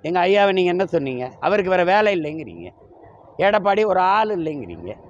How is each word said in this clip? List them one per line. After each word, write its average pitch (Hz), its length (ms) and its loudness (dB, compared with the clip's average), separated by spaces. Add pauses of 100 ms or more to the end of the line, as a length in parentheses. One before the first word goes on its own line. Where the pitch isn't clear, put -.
எங்க 175 180 -2
ஐயாவை 196 320 4
நீங்க 185 180 2
என்ன 180 160 0
சொன்னீங்க? 131 540 -4
அவருக்கு 185 300 0
வேற 180 140 2
வேலை 196 360 2
இல்லைங்கிறீங்க. 123 500 -10 (640)
எடப்பாடி 202 500 2
ஒரு 185 140 2
ஆள் 208 360 2
இல்லைங்கிறீங்க. 104 600 -8 (140)